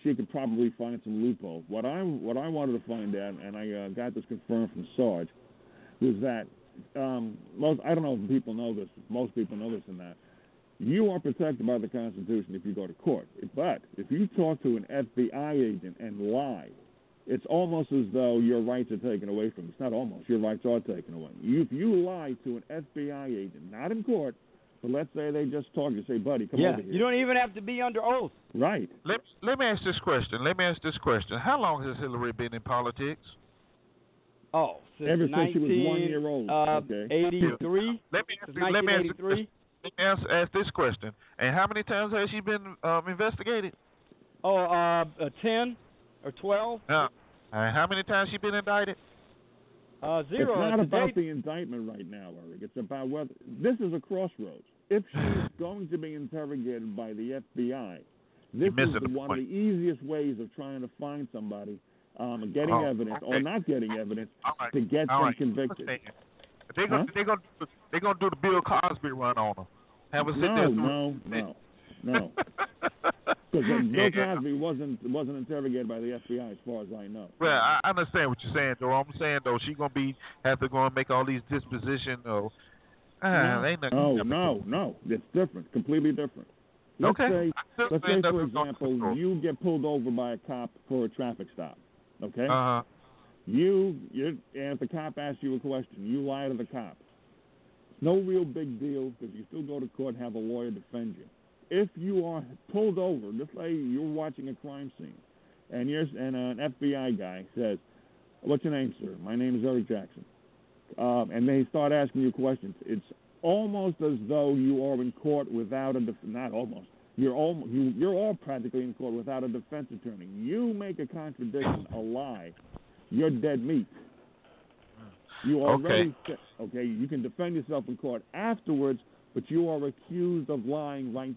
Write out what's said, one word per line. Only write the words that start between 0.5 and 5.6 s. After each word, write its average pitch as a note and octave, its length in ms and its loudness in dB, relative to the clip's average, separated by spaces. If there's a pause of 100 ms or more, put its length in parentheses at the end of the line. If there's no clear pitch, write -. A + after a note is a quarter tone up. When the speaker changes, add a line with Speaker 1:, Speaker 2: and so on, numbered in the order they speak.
Speaker 1:
find A#2+ 240 -6
some G#2+ 180 -4
loophole. F2+ 460 -2
What G#2+ 180 -4
I, D3+ 180 -2
what B2 340 -2
I C#3+ 100 -4
wanted C#3+ 340 0
to - 80 -12
find G#2+ 280 -4
out, G2 260 -4
and G2+ 140 -10
I, G#2+ 160 -6
uh, G2+ 160 -6
got A#2+ 260 -6
this A2 140 -6
confirmed A2+ 420 -2
from F2+ 160 -10 (100)
Sarge, F#2 320 2 (720)